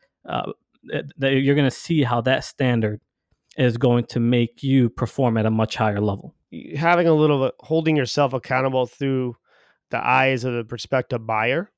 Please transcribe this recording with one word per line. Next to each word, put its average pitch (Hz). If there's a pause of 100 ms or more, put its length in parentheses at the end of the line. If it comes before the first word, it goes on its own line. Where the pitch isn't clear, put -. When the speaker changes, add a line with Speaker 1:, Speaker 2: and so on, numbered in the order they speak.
(260)
Speaker 1:
uh, - (380)
th-, 151 (140)
th-, 135
you're 139
gonna 143
see 160
how 120
that 127
standard 113 (580)
is 123
going 120
to -
make 120
you 131
perform 120
at 110
a 110
much 110
higher 104
level. 101 (180)
Speaker 2:
Y-, -
having 170
a 165
little, 151
holding 160
yourself 139
accountable 131
through 127 (560)
the 120
eyes 131
of 127
the 120
prospective 120
buyer 117